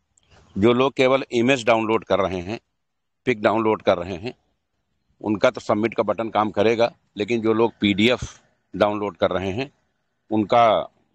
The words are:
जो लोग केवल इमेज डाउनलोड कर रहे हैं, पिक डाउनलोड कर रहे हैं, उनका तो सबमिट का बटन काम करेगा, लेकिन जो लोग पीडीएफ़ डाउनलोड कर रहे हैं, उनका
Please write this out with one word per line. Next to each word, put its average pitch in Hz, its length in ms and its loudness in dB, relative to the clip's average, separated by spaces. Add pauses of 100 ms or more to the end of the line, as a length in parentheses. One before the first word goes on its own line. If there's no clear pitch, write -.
(580)
जो 113 160 4
लोग 131 200 2
केवल 131 380 2
इमेज 120 340 0
डाउनलोड 110 380 2
कर 95 160 0
रहे 92 220 -2
हैं, 101 180 -10 (680)
पिक 117 160 -2
डाउनलोड 107 400 0
कर 95 160 2
रहे 87 180 -8
हैं, 104 180 -12 (880)
उनका 104 280 0
तो 117 120 -6
सबमिट 110 320 -2
का 113 100 -2
बटन 104 260 -4
काम 107 200 0
करेगा, 110 440 0 (240)
लेकिन 107 240 -4
जो 110 120 0
लोग 110 180 2 (100)
पीडीएफ़ 104 580 0 (360)
डाउनलोड 104 420 -2
कर 95 140 0
रहे 92 200 -4
हैं, 135 200 -8 (600)
उनका 110 580 2 (260)